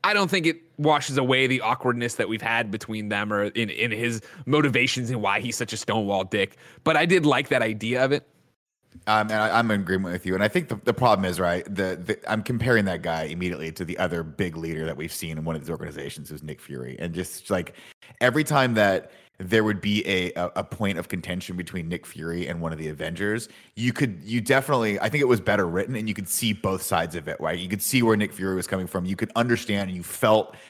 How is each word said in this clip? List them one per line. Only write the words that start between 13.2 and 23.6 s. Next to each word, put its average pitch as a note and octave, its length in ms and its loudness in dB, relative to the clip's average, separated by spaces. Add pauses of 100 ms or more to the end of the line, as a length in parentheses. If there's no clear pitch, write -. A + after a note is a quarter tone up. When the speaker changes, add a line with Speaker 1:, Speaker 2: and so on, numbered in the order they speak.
Speaker 2:
immediately E2 500 -4
to F#2 120 -8
the E2+ 120 -6
other E2+ 260 -2
big D#2+ 320 -6
leader D#2+ 300 -6
that D#2+ 100 -6
we've D#2+ 160 -8
seen D#2+ 260 -8
in D#2+ 60 -6
one D#2+ 120 -4
of D2+ 60 -8
these C#2+ 80 -10
organizations, D2 600 -10
who's D2 140 -14
Nick D2+ 180 -12
Fury. B1+ 360 -12
And E2 160 -6
just, - 360 -8
like, F#2 260 -2 (460)
every D#3 240 4
time C3+ 300 2
that G2+ 360 4 (260)
there G#2+ 280 2
would G#2 160 0
be G#2 260 0
a, F#2 280 0
a, F2 200 -2
a F#2+ 80 -2
point G2 340 -4
of F2 120 -6
contention F2+ 480 -6
between E2+ 320 -6
Nick F2 160 -6
Fury E2 420 -6
and E2+ 140 -6
one E2 100 -4
of D#2 80 -6
the D#2 80 -6
Avengers, E2+ 600 -4 (260)